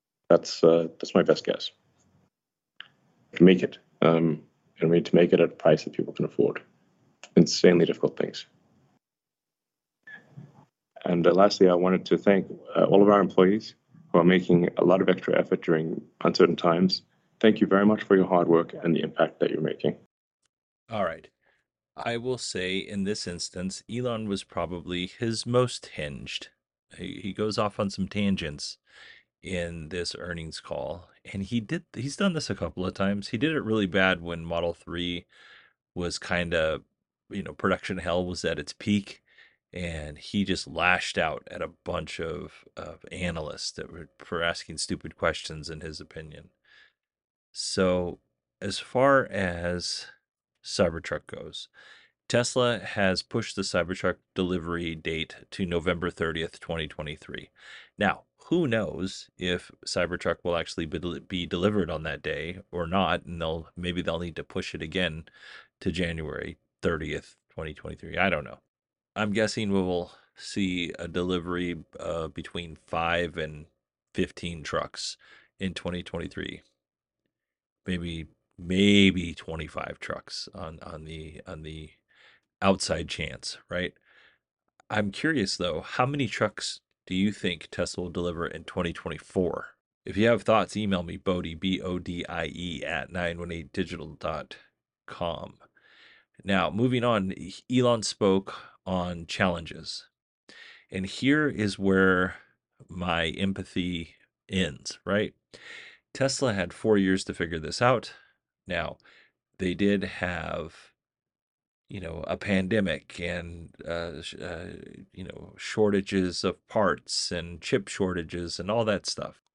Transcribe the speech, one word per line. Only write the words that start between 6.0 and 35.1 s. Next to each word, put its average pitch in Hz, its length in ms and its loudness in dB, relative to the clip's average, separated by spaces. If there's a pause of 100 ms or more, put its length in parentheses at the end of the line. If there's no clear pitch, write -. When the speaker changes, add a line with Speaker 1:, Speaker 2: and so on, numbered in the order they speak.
Speaker 1:
can 78 120 -2
afford. - 360 0 (760)
Insanely 87 480 8
difficult - 320 0
things. - 280 -4 (2500)
And, 85 200 4
uh, 87 60 8
lastly, 95 380 8
I 90 40 6
wanted 90 340 4
to 87 100 4
thank, 95 300 4 (280)
uh, - 80 6
all 98 180 8
of 101 80 8
our 101 120 8
employees 95 540 4 (360)
who 87 80 6
are 85 60 8
making 90 520 6
a - 60 4
lot 90 180 6
of 90 80 2
extra - 300 2
effort - 240 2
during 80 380 0 (220)
uncertain 92 340 6
times. 90 460 4 (360)
Thank 107 220 6
you 101 40 4
very 98 200 6
much 107 180 4
for 98 140 6
your 92 100 6
hard 87 220 4
work 82 340 4
and 85 100 4
the 73 80 2
impact 78 380 0
that 73 100 2
you're 73 120 -2
making. - 340 -2 (960)
Speaker 2:
All 104 140 0
right. 80 220 -6 (680)
I 117 200 -4
will 123 200 -4
say 92 400 -2
in 98 260 -4
this 104 240 -4
instance, 90 560 -8 (100)
Elon 117 360 -4
was 98 160 -4
probably 87 640 -4
his 113 380 -4
most 123 420 0
hinged. - 600 -10 (500)
He, 92 240 -10
he 98 120 -6
goes 107 240 -2
off 107 240 0
on 101 80 0
some 95 180 -4
tangents 90 680 -2 (640)
in 85 460 -6
this 87 280 -6
earnings 82 440 -10
call, 78 480 -8 (220)
and 98 120 -6
he 117 160 -2
did, 156 240 -6 (100)
he's 135 220 -8
done 196 180 0
this 156 160 -4
a 101 60 -4
couple 87 300 -6
of 95 80 -4
times. 98 340 -2
He - 100 -4
did 151 140 0
it 135 120 -2
really 110 240 2
bad 92 340 2
when 82 240 -8
Model 85 280 -2
three 87 520 -6 (680)